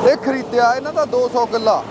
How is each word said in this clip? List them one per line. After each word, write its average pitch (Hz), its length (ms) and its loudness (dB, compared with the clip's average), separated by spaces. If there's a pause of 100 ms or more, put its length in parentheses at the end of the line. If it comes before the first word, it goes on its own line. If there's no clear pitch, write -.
(100)
ਇਹ 302 60 2
ਖਰੀਦਿਆ, 240 580 0
ਇਹਨਾਂ 277 180 -6
ਦਾ 311 120 0
ਦੋ 247 280 -2
ਸੌ 240 140 0
ਕਿੱਲਾ 220 440 0